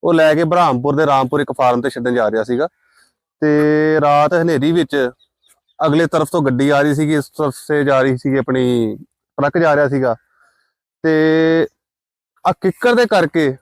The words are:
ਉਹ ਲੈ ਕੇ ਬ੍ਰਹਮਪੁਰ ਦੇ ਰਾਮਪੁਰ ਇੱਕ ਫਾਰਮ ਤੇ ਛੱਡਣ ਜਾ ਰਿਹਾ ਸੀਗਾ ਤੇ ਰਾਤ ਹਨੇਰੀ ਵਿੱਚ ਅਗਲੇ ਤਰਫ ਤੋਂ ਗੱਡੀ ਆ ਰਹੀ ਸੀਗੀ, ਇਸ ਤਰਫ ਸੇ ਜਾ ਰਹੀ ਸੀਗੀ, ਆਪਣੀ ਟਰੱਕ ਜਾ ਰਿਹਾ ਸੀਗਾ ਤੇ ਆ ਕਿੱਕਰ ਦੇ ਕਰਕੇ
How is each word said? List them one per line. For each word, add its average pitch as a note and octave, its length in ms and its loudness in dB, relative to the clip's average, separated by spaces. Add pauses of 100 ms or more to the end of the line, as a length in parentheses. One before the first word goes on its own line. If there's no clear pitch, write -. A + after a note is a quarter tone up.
ਉਹ E3+ 100 0
ਲੈ D#3+ 220 4
ਕੇ E3 80 0
ਬ੍ਰਹਮਪੁਰ C#3+ 520 0
ਦੇ D#3 100 0
ਰਾਮਪੁਰ C#3 340 0
ਇੱਕ C#3+ 120 -6
ਫਾਰਮ B2 300 0
ਤੇ C#3 80 -4
ਛੱਡਣ B2 240 -4
ਜਾ A2+ 180 0
ਰਿਹਾ A2 120 -2
ਸੀਗਾ B2 240 -4 (760)
ਤੇ D3+ 80 0 (520)
ਰਾਤ D3 320 2
ਹਨੇਰੀ E3 380 0
ਵਿੱਚ C#3+ 380 -2 (760)
ਅਗਲੇ D#3+ 220 0
ਤਰਫ D3+ 240 -2
ਤੋਂ F3 100 -2
ਗੱਡੀ C3+ 280 0
ਆ C#3+ 120 2
ਰਹੀ D3 140 0
ਸੀਗੀ, D3+ 200 -2
ਇਸ C#3+ 140 -4
ਤਰਫ D3 260 -4
ਸੇ D3 280 -4
ਜਾ C3+ 180 2
ਰਹੀ C3 160 0
ਸੀਗੀ, C3+ 200 -2
ਆਪਣੀ B2 600 -2 (400)
ਟਰੱਕ C#3+ 200 -2
ਜਾ D#3+ 180 2
ਰਿਹਾ C#3+ 140 2
ਸੀਗਾ C3 260 -2 (880)
ਤੇ D#3+ 640 2 (800)
ਆ F#3 40 0
ਕਿੱਕਰ A#3 440 -2
ਦੇ A#3+ 100 2
ਕਰਕੇ E3 560 0